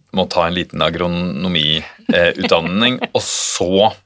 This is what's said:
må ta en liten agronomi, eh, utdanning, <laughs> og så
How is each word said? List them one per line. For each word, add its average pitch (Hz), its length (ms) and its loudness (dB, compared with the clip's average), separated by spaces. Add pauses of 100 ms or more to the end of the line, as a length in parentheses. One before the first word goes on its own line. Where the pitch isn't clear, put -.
(120)
må 92 140 0
ta 85 220 0
en 87 80 -4
liten 80 260 -4
agronomi, 87 1000 -2 (220)
eh, 87 280 4
utdanning, 95 640 0 (100)
<laughs> - 80 -10
og - 80 0
så - 680 0 (160)